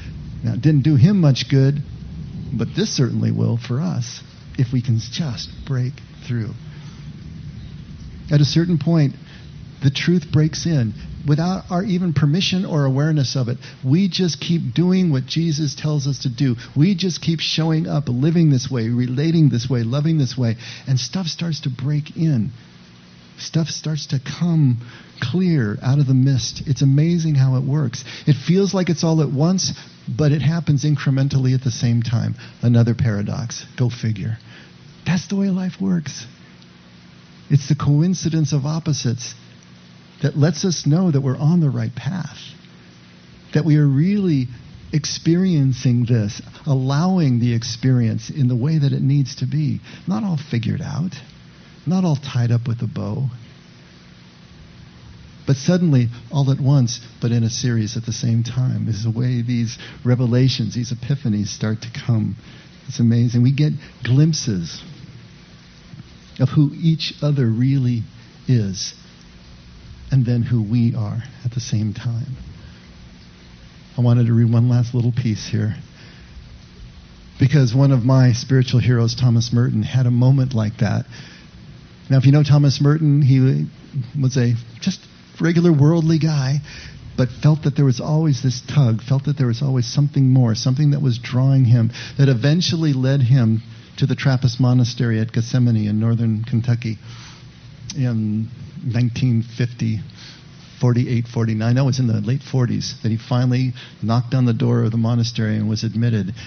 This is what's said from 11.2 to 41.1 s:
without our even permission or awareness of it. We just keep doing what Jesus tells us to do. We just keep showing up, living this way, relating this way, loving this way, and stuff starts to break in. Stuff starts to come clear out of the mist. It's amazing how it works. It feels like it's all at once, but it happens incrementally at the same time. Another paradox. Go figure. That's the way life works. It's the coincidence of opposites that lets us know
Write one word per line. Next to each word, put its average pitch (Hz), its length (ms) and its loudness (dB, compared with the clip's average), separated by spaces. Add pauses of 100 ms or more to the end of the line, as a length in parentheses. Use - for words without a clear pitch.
without 165 440 0
our 180 120 -2
even 180 300 -2
permission 180 540 0
or 147 180 0
awareness 139 500 0
of 127 140 -2
it. 127 80 -4 (260)
We 170 260 2
just 175 300 -2
keep 135 360 -2
doing 180 360 2
what 131 140 0
Jesus 156 500 -2
tells 151 320 -2
us 135 140 -4
to - 80 -4
do. 123 280 0 (200)
We 180 180 4
just 175 280 -4
keep 160 180 -2
showing 160 460 0
up, 147 220 -2
living 156 420 4
this 127 200 0
way, 117 200 -2
relating 139 580 2
this 120 200 -2
way, 123 160 0
loving 147 340 0
this 127 180 -2
way, 113 200 0 (300)
and 131 140 0
stuff 190 260 -6
starts 160 360 -6
to 139 80 -4
break 147 440 -4
in. 139 360 0 (880)
Stuff 156 300 -2
starts 151 400 -6
to 135 120 -2
come 143 680 0 (340)
clear 151 600 0
out 131 160 2
of 147 80 2
the 131 80 2
mist. 131 520 0
It's 143 160 0
amazing 156 540 2
how 131 200 2
it 135 80 -2
works. 147 400 -2 (220)
It 147 100 6
feels 190 380 0
like 180 160 0
it's 165 140 -2
all 160 180 2
at 139 100 -2
once, 165 400 0 (340)
but 139 240 2
it 147 120 0
happens 151 420 0
incrementally 135 720 2
at 127 100 -2
the 120 60 0
same 117 320 0
time. 113 340 -2 (260)
Another 117 320 4
paradox. 101 720 -4 (120)
Go 120 100 0
figure. 110 480 -4 (680)
That's 165 220 -2
the 196 80 -2
way 196 120 0
life 185 320 -4
works. 180 460 -4 (1200)
It's - 200 2
the 151 60 2
coincidence 156 800 0
of 139 140 0
opposites 151 680 -4 (880)
that 143 160 -2
lets 156 260 2
us 180 220 -2
know 170 240 4